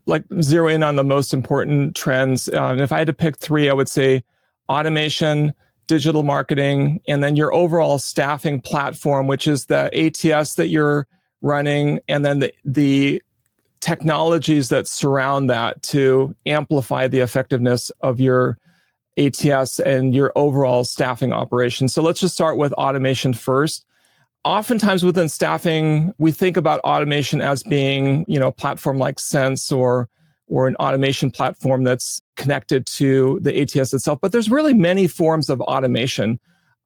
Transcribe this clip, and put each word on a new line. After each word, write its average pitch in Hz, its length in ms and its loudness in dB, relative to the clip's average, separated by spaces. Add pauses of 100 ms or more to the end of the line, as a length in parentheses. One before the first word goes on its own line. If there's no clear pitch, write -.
like, 160 200 -2 (180)
zero 160 260 4
in 160 140 2
on 147 140 0
the 139 80 2
most 139 280 0
important 143 640 0
trends. 131 560 0
Uh, 143 140 0
and 131 180 -2
if 139 100 0
I 156 60 0
had 160 80 0
to 156 80 -2
pick 156 240 -2
three, 151 320 0
I - 20 2
would 135 160 0
say 131 340 2 (460)
automation, 151 880 0 (320)
digital 151 380 2
marketing, 143 840 0
and 143 160 0
then 147 120 0
your 151 180 0
overall 160 440 2
staffing 143 640 -4
platform, 139 680 -2
which 135 180 -2
is 151 200 0
the 139 280 0
A 160 160 2
T 165 200 -2
S 151 260 0
that 170 120 0
you're 147 380 0 (340)
running, 147 680 0
and 147 160 0
then 143 160 2
the, 131 120 -2 (120)
the 139 580 2 (560)
technologies 156 920 0
that - 180 0
surround 139 600 0
that 117 360 -2
to 135 500 2 (120)
amplify 143 600 -2
the 131 140 0
effectiveness 123 800 0
of 127 180 -2
your 127 400 2 (580)
A 143 140 2
T 143 220 0
S 131 260 -2
and 131 380 2
your 139 180 2
overall 135 480 2
staffing 127 500 -2
operation. 123 540 -2
So 156 160 0
let's 170 160 0
just 185 160 -2
start 160 220 0
with 147 160 0
automation 135 640 0
first. 135 500 -2 (600)
Oftentimes 190 600 0
within 175 240 2
staffing, 156 920 0
we 160 140 2
think 180 240 0
about 156 240 0
automation 147 600 0
as 139 220 -2
being, 139 640 0
you 147 140 0
know, 131 80 2
a - 40 -4
platform 139 460 -4
like 135 220 -4
Sense 135 500 -2
or, 127 380 0 (400)
or 135 180 0
an 131 100 0
automation 135 540 0
platform 131 540 -2
that's 127 360 -2 (160)
connected 135 500 -2
to 135 560 2
the 139 180 0
A 147 40 2
T 139 140 -2
S 131 140 -2
itself. 147 280 -2
But - 120 -2
there's 226 180 0
really 294 240 2
many 185 320 4
forms 160 440 0
of 127 100 -2
automation 123 800 -2 (460)